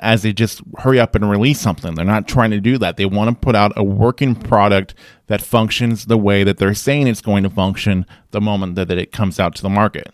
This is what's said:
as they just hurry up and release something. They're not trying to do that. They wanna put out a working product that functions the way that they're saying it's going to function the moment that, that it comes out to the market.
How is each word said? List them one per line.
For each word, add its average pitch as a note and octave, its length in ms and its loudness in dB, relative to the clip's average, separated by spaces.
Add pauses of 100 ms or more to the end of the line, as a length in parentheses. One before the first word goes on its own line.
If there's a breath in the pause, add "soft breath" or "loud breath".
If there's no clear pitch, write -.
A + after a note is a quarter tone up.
as A2 180 2
they A2 100 0
just G#2 300 -2 (180)
hurry C3 200 4
up A#2 160 2
and G#2 120 0
release A2+ 320 2
something. E2 360 -4
They're E2 100 -4
not G#2 220 0
trying A2+ 240 2
to G#2 80 0
do A#2 180 0
that. F#2+ 200 -2
They G2 80 0
wanna G#2 280 0
put A#2+ 220 0
out G#2 200 2
a G#2+ 80 0
working A2+ 520 0
product G2+ 600 0 (300 loud breath)
that G#2 160 -4
functions A2+ 640 -2
the A2 120 2
way G2+ 260 4
that G2 140 2
they're G2 160 2
saying C#3 340 0
it's A2+ 140 -2
going G2+ 220 0
to G2 80 -2
function F#2+ 520 0 (280 soft breath)
the G#2 100 -4
moment G2 320 -4
that, F2+ 140 -4
that F2 100 -2
it - 140 -6
comes G2 280 -4
out F2 140 -2
to - 80 -16
the G2 80 -4
market. G2+ 440 -2